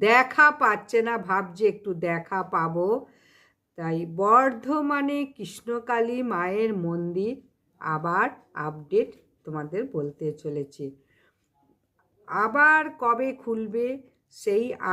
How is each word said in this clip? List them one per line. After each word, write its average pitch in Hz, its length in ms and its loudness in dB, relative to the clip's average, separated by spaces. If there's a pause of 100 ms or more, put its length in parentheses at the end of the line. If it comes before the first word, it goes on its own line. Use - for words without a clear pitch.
দেখা 254 400 6 (140)
পাচ্ছে 220 460 2
না, 233 60 -2 (140)
ভাবছে 185 360 -2 (100)
একটু - 180 -8 (160)
দেখা 170 320 -2 (160)
পাবো। 170 320 0 (880)
তাই 165 220 -4 (220)
বর্ধমানে 277 960 2 (160)
কৃষ্ণকালী 233 840 -2 (140)
মায়ের 190 380 0 (140)
মন্দির 175 480 -2 (480)
আবার 170 460 0 (400)
আপডেট 156 420 -2 (360)
তোমাদের 156 360 -6 (140)
বলতে 147 320 -4 (140)
চলেছি। 147 440 -8 (1400)
আবার 294 540 4 (200)
কবে 240 280 2 (140)
খুলবে 226 420 -2 (560)
সেই 214 240 2 (280)